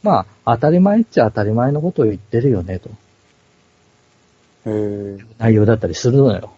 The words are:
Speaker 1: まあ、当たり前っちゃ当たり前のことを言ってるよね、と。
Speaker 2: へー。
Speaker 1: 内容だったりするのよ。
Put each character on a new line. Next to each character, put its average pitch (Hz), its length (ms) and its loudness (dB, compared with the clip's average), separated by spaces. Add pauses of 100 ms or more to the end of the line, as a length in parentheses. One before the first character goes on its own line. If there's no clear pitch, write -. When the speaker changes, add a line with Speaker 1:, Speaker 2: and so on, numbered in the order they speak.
Speaker 1:
ま 147 240 0 (180)
あ、 120 120 2
当 117 60 -4
た 151 80 2
り 180 100 4
前 202 220 2
っ - 20 0
ち - 160 -2
ゃ 113 60 4
当 104 100 -4
た 107 80 -2
り 104 80 -2
前 123 200 0
の 147 80 -4
こ 175 120 -4
と 151 100 -2
を - 40 2
言 101 100 -2
っ - 20 -14
て - 220 -4
る 135 100 0
よ 95 120 -2
ね、 92 180 -10
と。 - 100 -20 (1800)
Speaker 2:
へ 113 40 -6
ー。 101 560 -8 (120)
Speaker 1:
内 113 160 2
容 107 100 4
だ 113 100 4
っ 107 40 -4
た - 80 -6
り 82 80 -6
す - 160 -2
る 135 80 2
の 131 160 4
よ。 - 220 -12